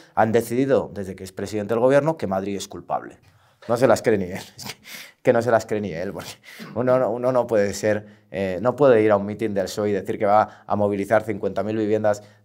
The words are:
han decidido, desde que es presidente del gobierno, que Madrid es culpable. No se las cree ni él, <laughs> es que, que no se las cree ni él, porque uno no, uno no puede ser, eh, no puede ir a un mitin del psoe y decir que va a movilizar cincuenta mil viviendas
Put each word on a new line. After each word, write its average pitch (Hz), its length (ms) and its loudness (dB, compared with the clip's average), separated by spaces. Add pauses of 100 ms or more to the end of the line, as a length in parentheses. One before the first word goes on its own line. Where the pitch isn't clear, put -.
(140)
han 110 160 2
decidido, 117 640 0
desde 95 220 -8
que 95 80 -16
es 95 80 -16
presidente 101 420 -6
del 113 60 0
gobierno, 139 360 2
que 110 100 -6
Madrid 98 300 -2
es 92 120 -10
culpable. 67 500 -10 (500)
No 117 80 0
se 123 100 4
las 110 140 4
cree 113 160 2
ni 95 80 -2
él, 90 240 -10
<laughs> - 80 -20
es - 80 -16
que, - 100 -12 (480)
que 127 120 4
no 117 80 2
se 120 80 -2
las 113 160 2
cree 107 160 -4
ni 98 100 -6
él, 87 220 -8
porque 87 160 -12 (440)
uno 127 240 2
no, 120 120 0
uno 123 200 -2
no 123 160 2
puede 101 280 0
ser, 107 320 -2 (240)
eh, 92 320 -4
no 123 120 0
puede 127 280 6
ir 107 80 4
a 104 80 6
un 98 80 -6
mitin 107 260 -4
del 95 160 -2
psoe 104 220 -2
y - 20 -2
decir 98 260 -4
que 110 60 -2
va 104 420 2
a 101 100 -2
movilizar 104 480 0
cincuenta 98 380 -4
mil 107 140 -4
viviendas 107 460 0 (220)